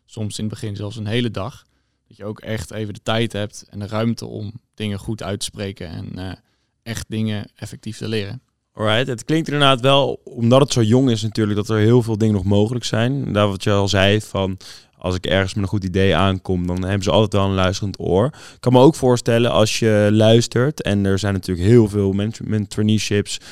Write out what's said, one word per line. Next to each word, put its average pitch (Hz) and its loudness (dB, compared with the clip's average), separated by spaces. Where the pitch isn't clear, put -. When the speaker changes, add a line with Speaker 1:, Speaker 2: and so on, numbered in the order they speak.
Speaker 1:
soms 107 -10
in 110 -8
het 104 -6
begin 107 -10
zelfs 101 -10
een 110 -10
hele 117 -2
dag. 101 -10
Dat 110 -20
je 98 -14
ook 107 -10
echt 110 -8
even 104 -8
de - -18
tijd 113 -2
hebt 101 -8
en 101 -12
de 101 -8
ruimte 110 -4
om 110 -10
dingen 104 -6
goed - -8
uit 98 -6
te - -8
spreken 98 -10
en, 101 -12
eh, 92 -10
echt 110 -8
dingen 110 -4
effectief - -14
te - -10
leren. 107 -6
Speaker 2:
Alright, 110 0
het 120 -8
klinkt 156 0
inderdaad 139 2
wel, 135 0
omdat 117 4
het 143 0
zo 123 2
jong 123 4
is 110 0
natuurlijk, 107 -2
dat 104 -4
er 110 0
heel 113 6
veel 113 -2
dingen 107 2
nog 92 -2
mogelijk 104 2
zijn. 120 -2
Daar 104 4
wat 95 -4
je 107 0
al 101 2
zei, 101 4
van 95 -4
als 92 -4
ik 90 -6
ergens 95 0
met 104 -4
een 95 -2
goed 101 -2
idee 95 2
aankom, 92 0
dan 90 -4
hebben 95 -2
ze 92 0
altijd 98 2
wel 98 2
een 98 0
luisterend 95 -2
oor. 87 2
Ik - -10
kan 123 0
me 127 8
ook 147 8
voorstellen, 120 0
als 104 0
je 104 4
luistert, 117 4
en 101 0
er 95 0
zijn 101 -2
natuurlijk 92 -2
heel 113 8
veel 98 0
management 104 -4
traineeships 107 0